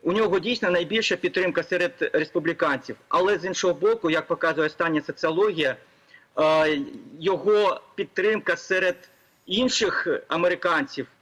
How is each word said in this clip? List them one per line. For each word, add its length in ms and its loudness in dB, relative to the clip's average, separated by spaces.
у 100 0
нього 260 2
дійсно 320 -2
найбільша 460 0
підтримка 460 0
серед 500 -2
республіканців. 840 -2
Але 300 2
з 60 -8
іншого 300 0
боку, 360 0
як 160 0
показує 400 0
остання 400 -2
соціологія, 720 0
е, 400 4
його 600 2
підтримка 600 -2
серед 400 -2
інших 600 0
американців 760 -2